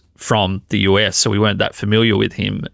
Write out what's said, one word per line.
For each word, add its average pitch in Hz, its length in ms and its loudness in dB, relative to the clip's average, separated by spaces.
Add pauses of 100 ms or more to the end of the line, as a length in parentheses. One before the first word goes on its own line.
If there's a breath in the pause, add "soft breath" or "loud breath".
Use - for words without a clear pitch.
(160)
from 95 520 -2
the 104 120 0
U 98 180 4
S, 104 180 0
so - 140 0
we 101 80 0
weren't 104 200 0
that 104 160 -4
familiar 107 420 2
with 104 160 0
him 101 420 -6